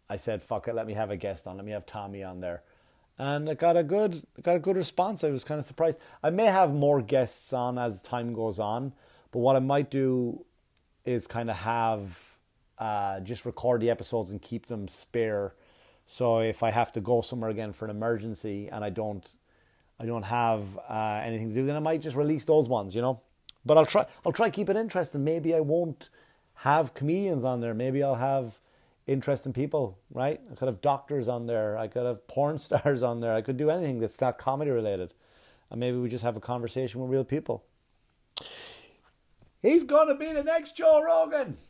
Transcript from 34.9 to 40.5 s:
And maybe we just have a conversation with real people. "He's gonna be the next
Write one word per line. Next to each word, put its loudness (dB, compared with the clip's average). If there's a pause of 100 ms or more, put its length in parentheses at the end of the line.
And -8
maybe 0
we -2
just -4
have -2
a -8
conversation -4
with -6
real 2
people. -4 (2000)
"He's 6
gonna 6
be -4
the -2
next -2